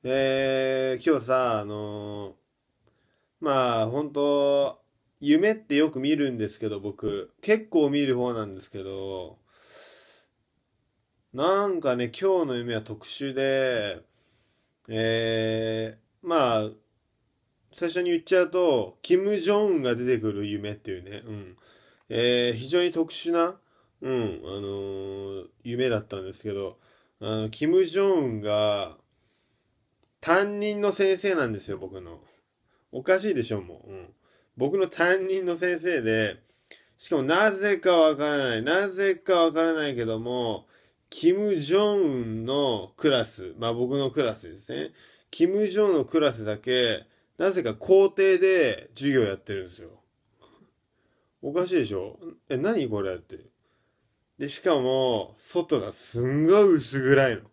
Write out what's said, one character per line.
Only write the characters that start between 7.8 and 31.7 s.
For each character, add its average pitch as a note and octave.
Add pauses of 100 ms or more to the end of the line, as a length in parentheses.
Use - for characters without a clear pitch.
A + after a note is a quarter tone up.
見 C#3+
る C3
方 B2
な A2
ん G2+
で F#2+
す -
け G2
ど、 F#2+ (1900)
な F#3
ん F#3
か B2+
ね、 B2
今 F#3+
日 D#3+
の C3
夢 A#2+
は G#2+
特 A2
殊 C#3
で、 B2+ (840)
え A2+ (260)
ー、 -
ま C3+
あ、 G#2+ (1040)
最 F3
初 F3+
に F3
言 E3
っ E3
ち F#3
ゃ F3+
う E3+
と、 D3
キ F3
ム・ G3+
ジ E3
ョ G#3
ン -
ウ F#3+
ン -
が B2
出 A#2+
て B2
く G#2+
る G2+
夢 G#2
っ -
て G#2
い F#2
う F2
ね、 G#2
う A2+
ん。 G2 (520)
え A#2+
ー、 -
非 B2
常 F3
に F3
特 E3
殊 -
な、 E3+ (420)
う C3
ん、 A#2
あ - (140)
の -
ー、 G2 (180)
夢 A#2+
だ A2+
っ G#2+
た G#2
ん F#2+
で F#2+
す -
け G#2
ど、 G2 (420)
あ G#2+ (120)
の、 A2
キ A#2+
ム・ F3+
ジ E3+
ョ G3
ン G3
ウ F3
ン A2
が、 G#2 (1200)
担 G3+
任 G#3
の G3+
先 F#3+
生 F#3+
な D3+
ん A2+
で G2+
す -